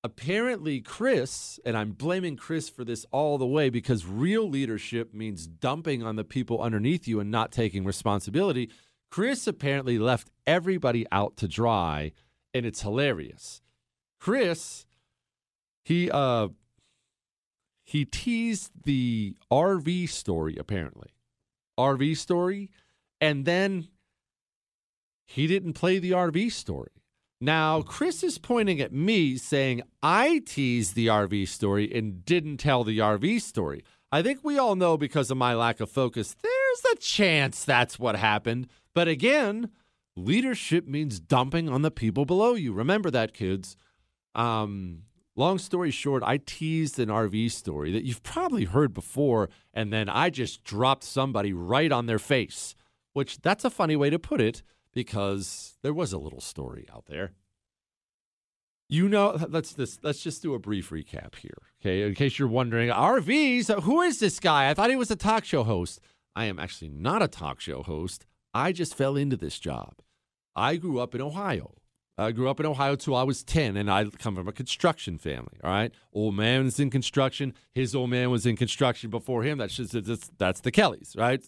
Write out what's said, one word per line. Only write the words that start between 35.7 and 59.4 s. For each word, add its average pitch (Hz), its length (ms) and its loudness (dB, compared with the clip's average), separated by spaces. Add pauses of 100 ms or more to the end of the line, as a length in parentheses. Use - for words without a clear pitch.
of 107 100 -4
focus, 120 500 -2
there's 508 520 2
a 440 40 2
chance 160 680 2
that's 123 340 2
what 113 180 0
happened. 110 520 0 (260)
But 170 140 4
again, 220 600 2 (460)
leadership 175 680 0
means 139 340 -4
dumping 139 480 2
on 131 140 2
the 156 80 2
people 113 340 0
below 196 300 4
you. 147 180 -2
Remember 165 380 0
that, 117 240 0
kids. 95 420 -4 (600)
Um, 104 680 -2 (340)
long 180 220 2
story 180 320 -2
short, 131 340 -2
I 131 140 2
teased 156 600 -2
an 113 120 0
R 107 180 2
V 107 200 0
story 76 440 -4
that 107 120 -2
you've 120 180 -6
probably 311 420 -2
heard 107 300 2
before, 113 560 0 (240)
and 110 180 -2
then 107 160 0
I 156 220 2
just 131 340 -8
dropped 127 400 2
somebody 107 480 -2
right 117 400 2
on 120 140 0
their 110 140 0
face, - 540 -2 (380)
which - 300 -4
that's 190 220 0
a 247 60 2
funny 160 260 2
way 143 140 4
to 165 80 0
put 269 220 -2
it 113 220 2 (300)
because 98 880 -6
there 143 100 -2
was 151 200 -2
a 92 60 -4
little 71 220 -10
story 64 540 -12
out 57 120 -20
there. 95 260 -8 (1600)
You 170 200 2
know, 202 280 4 (120)